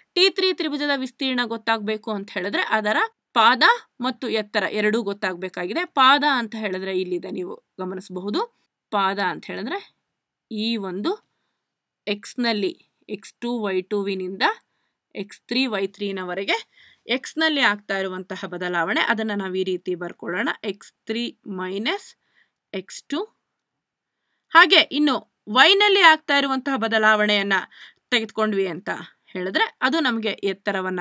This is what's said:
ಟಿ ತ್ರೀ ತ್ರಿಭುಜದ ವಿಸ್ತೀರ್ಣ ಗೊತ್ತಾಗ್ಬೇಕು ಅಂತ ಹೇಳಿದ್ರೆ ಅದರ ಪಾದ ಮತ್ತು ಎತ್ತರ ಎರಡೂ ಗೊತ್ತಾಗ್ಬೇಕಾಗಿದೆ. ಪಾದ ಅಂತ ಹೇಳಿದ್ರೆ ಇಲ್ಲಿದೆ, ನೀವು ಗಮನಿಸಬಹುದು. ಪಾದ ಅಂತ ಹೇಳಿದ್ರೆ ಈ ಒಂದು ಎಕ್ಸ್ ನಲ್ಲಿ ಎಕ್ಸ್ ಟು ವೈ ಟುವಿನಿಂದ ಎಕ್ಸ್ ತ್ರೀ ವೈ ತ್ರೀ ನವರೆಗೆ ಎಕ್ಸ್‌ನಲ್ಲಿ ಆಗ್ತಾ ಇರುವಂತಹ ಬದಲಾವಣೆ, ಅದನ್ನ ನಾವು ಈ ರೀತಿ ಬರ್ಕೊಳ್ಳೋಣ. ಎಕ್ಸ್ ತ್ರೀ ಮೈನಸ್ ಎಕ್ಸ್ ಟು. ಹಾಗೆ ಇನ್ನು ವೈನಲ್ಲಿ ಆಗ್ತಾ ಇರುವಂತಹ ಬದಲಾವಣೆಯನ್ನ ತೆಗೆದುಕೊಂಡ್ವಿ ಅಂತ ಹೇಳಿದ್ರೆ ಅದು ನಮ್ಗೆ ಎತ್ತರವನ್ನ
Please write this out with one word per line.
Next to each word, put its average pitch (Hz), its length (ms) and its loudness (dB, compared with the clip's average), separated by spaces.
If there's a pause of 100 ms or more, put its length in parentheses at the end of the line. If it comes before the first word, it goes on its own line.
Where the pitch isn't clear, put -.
(140)
ಟಿ 359 160 4
ತ್ರೀ 381 240 0
ತ್ರಿಭುಜದ 294 440 -2
ವಿಸ್ತೀರ್ಣ 262 480 -2
ಗೊತ್ತಾಗ್ಬೇಕು 220 680 -2
ಅಂತ 202 200 -6
ಹೇಳಿದ್ರೆ 202 380 -2
ಅದರ 208 280 2 (360)
ಪಾದ 233 300 6 (380)
ಮತ್ತು 247 280 -4
ಎತ್ತರ 214 420 0
ಎರಡೂ 214 320 2
ಗೊತ್ತಾಗ್ಬೇಕಾಗಿದೆ. 190 800 -4 (120)
ಪಾದ 269 380 6
ಅಂತ 233 240 -2
ಹೇಳಿದ್ರೆ 190 440 -4
ಇಲ್ಲಿದೆ, 180 320 -4
ನೀವು 180 220 -8 (260)
ಗಮನಿಸಬಹುದು. 185 600 -6 (520)
ಪಾದ 196 340 0
ಅಂತ 170 200 -4
ಹೇಳಿದ್ರೆ 214 340 -6 (720)
ಈ 220 160 -4 (100)
ಒಂದು 196 340 -4 (960)
ಎಕ್ಸ್ 208 320 -6
ನಲ್ಲಿ 220 320 0 (380)
ಎಕ್ಸ್ 208 240 -10
ಟು 240 160 -8 (100)
ವೈ 196 220 -2
ಟುವಿನಿಂದ 196 640 -4 (680)
ಎಕ್ಸ್ 202 260 -10
ತ್ರೀ 247 260 -2
ವೈ 202 200 -2
ತ್ರೀ 202 260 -6
ನವರೆಗೆ 196 440 -4 (500)
ಎಕ್ಸ್‌ನಲ್ಲಿ 294 540 -2
ಆಗ್ತಾ 208 360 0
ಇರುವಂತಹ 185 480 -6
ಬದಲಾವಣೆ, 180 560 -2
ಅದನ್ನ 220 340 -2
ನಾವು 190 200 -4
ಈ 190 80 -2
ರೀತಿ 180 320 -4
ಬರ್ಕೊಳ್ಳೋಣ. 180 540 -6 (140)
ಎಕ್ಸ್ 208 300 -10
ತ್ರೀ 233 440 -6 (100)
ಮೈನಸ್ 202 680 -6 (580)
ಎಕ್ಸ್ 196 300 -10
ಟು. 311 200 -4 (1300)
ಹಾಗೆ 339 320 8
ಇನ್ನು 285 580 0 (100)
ವೈನಲ್ಲಿ 392 500 6
ಆಗ್ತಾ 311 380 6
ಇರುವಂತಹ 269 380 0
ಬದಲಾವಣೆಯನ್ನ 208 760 2 (560)
ತೆಗೆದುಕೊಂಡ್ವಿ 214 580 0
ಅಂತ 175 220 -8 (360)
ಹೇಳಿದ್ರೆ 196 560 -4
ಅದು 262 180 2
ನಮ್ಗೆ 226 300 0
ಎತ್ತರವನ್ನ 190 720 -4